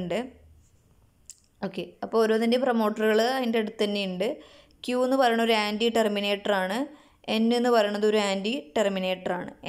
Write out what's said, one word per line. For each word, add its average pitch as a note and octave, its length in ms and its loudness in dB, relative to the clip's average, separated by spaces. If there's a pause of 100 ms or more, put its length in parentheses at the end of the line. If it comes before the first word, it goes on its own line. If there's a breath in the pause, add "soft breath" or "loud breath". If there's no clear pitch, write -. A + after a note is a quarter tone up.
ഉണ്ട്. F3+ 180 -2 (1500)
ഓക്കെ, E3+ 160 -8 (200)
അപ്പോൾ A3 200 0
ഓരോന്നിൻ്റെ A3+ 420 2
പ്രൊമോട്ടറുകൾ G#3+ 540 2 (180)
അതിൻ്റെ A#3 260 0
അടുത്ത് G#3+ 220 -6
തന്നെ G3+ 240 -2
ഉണ്ട്. F#3 200 -4 (560 loud breath)
ക്യൂ B3 220 0
എന്ന് C4 160 2
പറയുന്ന A#3 260 4
ഒരു A3+ 60 4 (100)
ആൻറ്റി G#3+ 320 0
ടെർമിനേറ്ററാണ്, G3+ 800 0 (580 loud breath)
എൻ A3+ 100 2 (120)
എന്ന് A#3+ 180 2
പറയുന്നത് G#3 340 2
ഒരു G#3+ 100 2 (100)
ആൻറ്റി G3 220 -2 (240)
ടെർമിനേറ്ററാണ്. F#3 760 -2 (180)